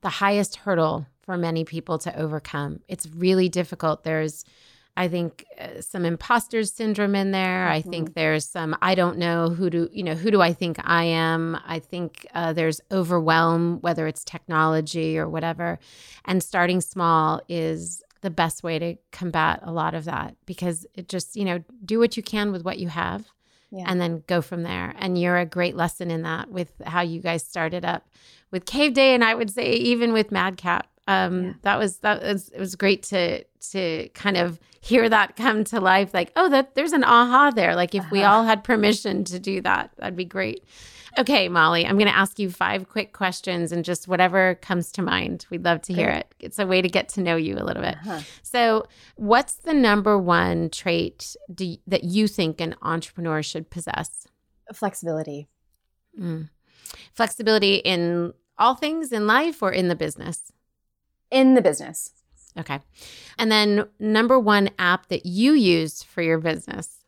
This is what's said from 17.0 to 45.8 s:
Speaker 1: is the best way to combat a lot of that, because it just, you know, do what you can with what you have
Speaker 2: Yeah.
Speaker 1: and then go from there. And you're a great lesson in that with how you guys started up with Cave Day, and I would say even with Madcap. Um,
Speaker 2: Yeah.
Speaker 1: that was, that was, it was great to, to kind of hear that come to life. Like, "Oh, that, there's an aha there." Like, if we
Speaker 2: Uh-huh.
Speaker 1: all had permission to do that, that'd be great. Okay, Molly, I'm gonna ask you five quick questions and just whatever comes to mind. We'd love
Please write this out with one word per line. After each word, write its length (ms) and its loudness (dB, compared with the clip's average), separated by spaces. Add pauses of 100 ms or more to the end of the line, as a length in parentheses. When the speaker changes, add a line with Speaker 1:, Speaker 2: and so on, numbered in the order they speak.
Speaker 1:
is 540 -6 (200)
the 80 -2
best 320 -2
way 160 -4
to 180 -6 (160)
combat 500 -2
a 100 -10
lot 220 -2
of 100 -8
that, 400 -8
because 500 -6
it 140 -16
just, 280 -8
you 80 -4
know, 180 -4 (220)
do 140 -2
what 200 4
you 40 -8
can 300 -4
with 120 -6
what 140 -6
you 100 -6
have 380 -4 (440)
Speaker 2:
Yeah. 160 -12
Speaker 1:
and 140 0
then 260 -4
go 160 0
from 220 -8
there. 340 -4
And 200 -2
you're 200 2
a 80 0
great 300 -2
lesson 340 -4
in 120 -4
that 280 -8
with 200 -8 (140)
how 160 -2
you 200 -4
guys 240 -4
started 400 -6
up 220 -4 (440)
with 160 -6
Cave 260 0
Day, 220 6
and 100 4
I 100 2
would 160 -4
say 220 -2
even 400 2
with 200 2
Madcap. 560 -2 (180)
Um, 380 0
Speaker 2:
Yeah. 80 -8 (100)
Speaker 1:
that 160 0
was, 200 -2
that 240 0
was, 280 -4
it 100 -14
was 160 -8
great 280 2
to, 380 -2 (300)
to 380 -4
kind 260 -2
of 240 -2 (200)
hear 280 4
that 260 2
come 300 0
to 160 -4
life. 340 4
Like, 220 0
"Oh, 140 4
that, 240 2
there's 180 0
an 120 4
aha 460 6
there." 240 2
Like, 200 0
if 160 -4
we 120 2
Speaker 2:
Uh-huh. 140 8
Speaker 1:
all 80 4
had 200 2
permission 600 2
to 160 -8
do 220 -4
that, 340 0
that'd 180 -8
be 100 -6
great. 380 -6 (560)
Okay, 300 2
Molly, 360 4
I'm 140 2
gonna 140 6
ask 260 0
you 120 -2
five 380 -4
quick 240 -8
questions 600 -4
and 120 -4
just 220 -6
whatever 560 4
comes 300 -4
to 100 -6
mind. 480 -4
We'd 140 -8
love 180 0